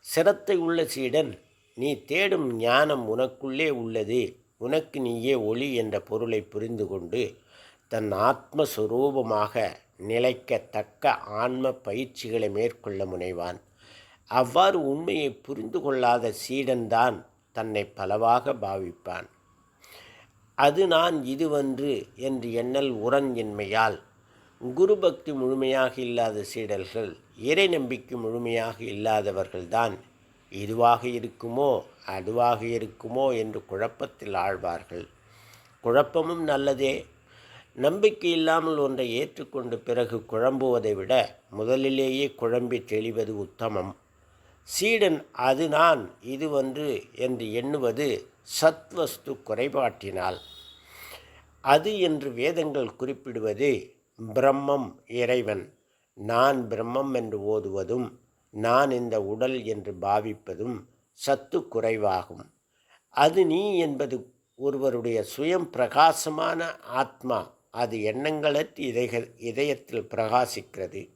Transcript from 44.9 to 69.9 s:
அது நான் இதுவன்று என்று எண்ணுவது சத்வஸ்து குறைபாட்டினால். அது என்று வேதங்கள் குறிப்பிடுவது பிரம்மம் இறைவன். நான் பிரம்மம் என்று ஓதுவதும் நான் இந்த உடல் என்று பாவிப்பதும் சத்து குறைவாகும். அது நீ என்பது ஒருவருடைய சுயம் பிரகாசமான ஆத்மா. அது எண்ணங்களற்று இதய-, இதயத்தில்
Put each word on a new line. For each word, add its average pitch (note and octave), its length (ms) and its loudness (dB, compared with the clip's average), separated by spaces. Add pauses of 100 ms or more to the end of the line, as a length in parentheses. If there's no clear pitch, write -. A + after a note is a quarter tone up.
அது C3+ 280 2
நான் D3+ 360 6 (220)
இதுவன்று C#3 600 -2 (280)
என்று A#2+ 360 -4
எண்ணுவது B2+ 560 0 (400)
சத்வஸ்து D#3 840 0 (100)
குறைபாட்டினால். G#2+ 960 -2 (1300)
அது D#3 340 6
என்று D#3 320 0
வேதங்கள் C#3 640 -2
குறிப்பிடுவது B2 760 -2 (480)
பிரம்மம் C3+ 680 2 (260)
இறைவன். A#2 520 0 (540)
நான் A#2+ 480 4
பிரம்மம் A#2 480 -2
என்று A2 300 -2
ஓதுவதும் G#2 600 -2 (480)
நான் A#2+ 360 4
இந்த A#2+ 320 -2
உடல் A2+ 420 -2
என்று G#2 340 -6
பாவிப்பதும் G#2 800 -2 (420)
சத்து C#3 500 -2
குறைவாகும். G#2 760 -2 (720)
அது E3 280 6
நீ E3+ 180 2 (160)
என்பது C#3 400 -2 (400)
ஒருவருடைய B2 680 0
சுயம் E3+ 460 -2
பிரகாசமான D#3+ 1000 2 (240)
ஆத்மா. B2+ 460 -2 (300)
அது A2+ 340 -2
எண்ணங்களற்று D3 800 0
இதய-, A#2 540 -2
இதயத்தில் A#2+ 680 -4